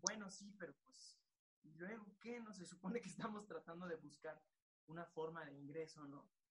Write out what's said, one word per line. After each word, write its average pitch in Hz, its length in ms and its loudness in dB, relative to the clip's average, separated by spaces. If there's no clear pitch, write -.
"Bueno, 202 300 0
sí, 202 280 -6
pero 165 160 -2
pues, - 340 -14
¿y 156 120 -14
luego 202 460 -2
qué? 240 200 0
No, 220 120 -4
se 180 140 -4
supone 226 340 4
que - 80 0
estamos 208 380 2
tratando 170 400 0
de 165 100 6
buscar 143 460 -4
una 165 200 0
forma 160 380 2
de 143 100 -4
ingreso, 147 520 0
¿no? 143 240 -6